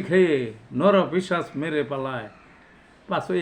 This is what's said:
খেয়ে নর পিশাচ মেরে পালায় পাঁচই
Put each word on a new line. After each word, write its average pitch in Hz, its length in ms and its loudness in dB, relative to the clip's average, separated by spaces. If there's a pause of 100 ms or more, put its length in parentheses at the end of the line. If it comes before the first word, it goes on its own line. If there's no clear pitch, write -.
খেয়ে 170 300 4 (420)
নর 196 160 6 (160)
পিশাচ 180 360 -2 (120)
মেরে 151 220 -2 (100)
পালায় 131 360 -6 (800)
পাঁচই 180 320 -2